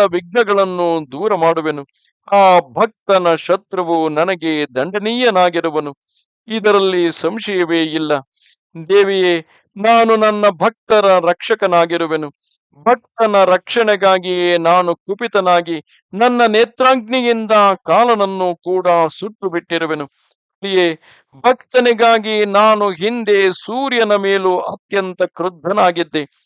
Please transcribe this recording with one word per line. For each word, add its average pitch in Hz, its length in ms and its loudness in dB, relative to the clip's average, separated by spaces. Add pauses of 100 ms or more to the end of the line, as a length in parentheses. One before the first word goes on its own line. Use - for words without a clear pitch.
(100)
ವಿಘ್ನಗಳನ್ನು 175 1040 -2
ದೂರ 196 220 -4
ಮಾಡುವೆನು. 160 500 -2 (480)
ಆ 190 260 6
ಭಕ್ತನ 175 760 0
ಶತ್ರುವು 170 720 -2
ನನಗೆ 156 640 -2
ದಂಡನೀಯನಾಗಿರುವನು, 180 1200 -2 (540)
ಇದರಲ್ಲಿ 196 640 0
ಸಂಶಯವೇ 175 720 -2
ಇಲ್ಲ. 156 280 -4 (760)
ದೇವಿಯೇ, 185 580 2 (300)
ನಾನು 226 400 2
ನನ್ನ 214 320 0
ಭಕ್ತರ 202 580 0 (120)
ರಕ್ಷಕನಾಗಿರುವೆನು. 170 1120 -2 (520)
ಭಕ್ತನ 220 640 0
ರಕ್ಷಣೆಗಾಗಿಯೇ 180 1120 0
ನಾನು 170 380 0
ಕುಪಿತನಾಗಿ 180 880 -2 (320)
ನನ್ನ 240 320 0
ನೇತ್ರಾಗ್ನಿಯಿಂದ 233 1080 0 (300)
ಕಾಲನನ್ನು 190 760 0
ಕೂಡ 180 300 -4 (320)
ಸುಟ್ಟು 196 320 -10
ಬಿಟ್ಟಿರುವೆನು. 160 560 -4 (540)
ಪ್ರಿಯೇ, 185 340 0 (420)
ಭಕ್ತನಿಗಾಗಿ 226 1080 0
ನಾನು 208 460 2
ಹಿಂದೆ 196 600 0
ಸೂರ್ಯನ 226 640 -2
ಮೇಲೂ 196 420 0
ಅತ್ಯಂತ 185 640 -6
ಕ್ರುದ್ಧನಾಗಿದ್ದೆ, 170 1000 -4 (220)